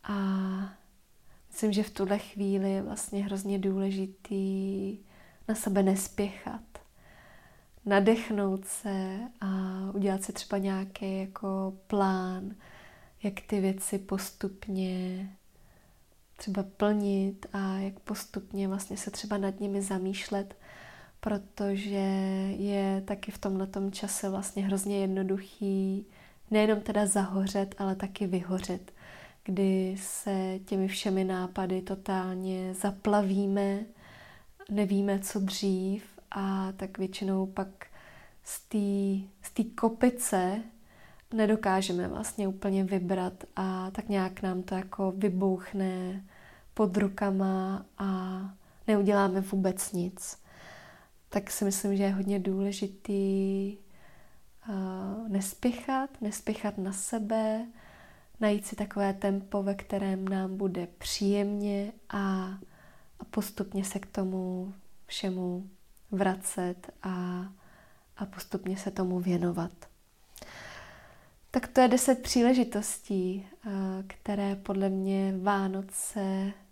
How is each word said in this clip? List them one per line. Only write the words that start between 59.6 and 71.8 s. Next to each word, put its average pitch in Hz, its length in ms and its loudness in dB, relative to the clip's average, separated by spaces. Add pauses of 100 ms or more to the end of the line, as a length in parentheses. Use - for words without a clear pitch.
ve 196 120 0
kterém 196 520 -2
nám 190 300 0
bude 185 300 0 (100)
příjemně 202 920 0 (180)
a, 190 380 0 (720)
a - 100 -12
postupně 196 540 -2
se 190 160 -4
k 196 60 -8
tomu 185 680 -4 (320)
všemu 180 640 -4 (420)
vracet 185 800 -2 (120)
a, 180 420 -4 (720)
a 202 80 -4
postupně 190 520 -6
se - 140 -4
tomu 185 280 0
věnovat. 175 520 2 (1800)
Tak - 160 0
to - 140 6